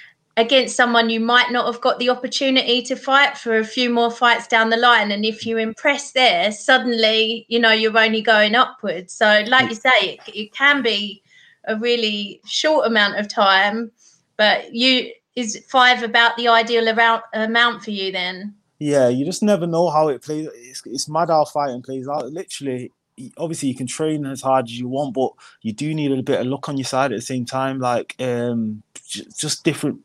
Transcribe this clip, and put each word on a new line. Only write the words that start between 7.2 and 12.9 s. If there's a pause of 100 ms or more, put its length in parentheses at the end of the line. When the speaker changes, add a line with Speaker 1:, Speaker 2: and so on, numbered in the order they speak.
Speaker 1:
you
know,
you're
only
going
upwards.
So,
like
Speaker 2:
Mm.
Speaker 1:
you
say,
it, (140)
it
can
be (460)
a
really
short
amount